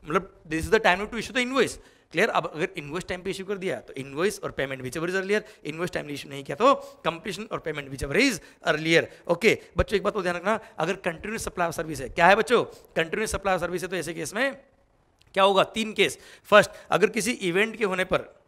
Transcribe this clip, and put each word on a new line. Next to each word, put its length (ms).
मतलब, 440
this 160
is 100
the 100
time 260
to 40
issue 180
the 140
invoice। 260
क्लियर? 160
अब 260
अगर 220
इनवॉइस 300
टाइम 160
पे 80
इशू 140
कर 140
दिया, 220
तो 120
इनवॉइस 520
और 60
पेमेंट 320
whichever 280
is 60
earlier, 260
इनवॉइस 260
टाइमली 240
इशू 140
नहीं 160
किया, 120
तो 180
कंप्लीशन 380
और 60
पेमेंट 320
whichever 300
is 200
earlier। 360
ओके, 300
बच्चों, 200
एक 60
बात 100
को 100
ध्यान 140
रखना, 240
अगर 160
कंटिन्यूअस 500
सप्लाई 240
ऑफ 60
सर्विस 260
है, 80
क्या 180
है 100
बच्चों? 280
कंटिन्यूअस 360
सप्लाई 220
ऑफ 60
सर्विस 220
है, 60
तो 80
ऐसे 180
केस 200
में 200
क्या 100
होगा? 200
तीन 280
केस। 260
फर्स्ट, 260
अगर 160
किसी 260
इवेंट 440
के 80
होने 200
पर 140